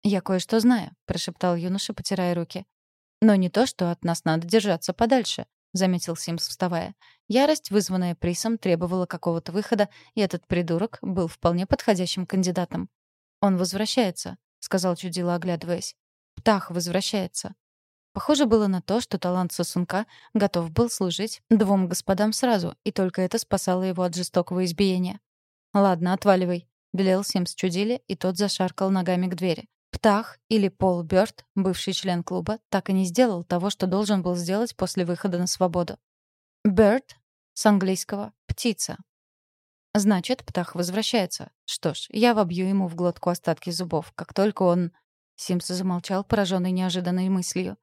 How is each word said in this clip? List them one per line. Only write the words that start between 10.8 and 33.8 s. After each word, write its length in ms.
был 260
вполне 380
подходящим 600
кандидатом. 640
"Он 160
возвращается", — 800
сказал 360
Чудило, 400
оглядываясь. 600
"Птах 360
возвращается". 840
Похоже 320
было 220
на 140
то, 200
что 180
талант 320
сосунка 540
готов 380
был 180
служить 600
двум 380
господам 460
сразу, 500
и 80
только 300
это 160
спасало 460
его 200
от 120
жестокого 480
избиения. 560
"Ладно, 400
отваливай", — 540
велел 300
Симс 300
Чудиле, 540
и 80
тот 220
зашаркал 520
ногами 380
к 80
двери. 320
Птах, 560
или 220
Пол 340
Берд, 420
бывший 380
член 300
клуба, 360
так 200
и 40
не 120
сделал 380
того, 260
что 180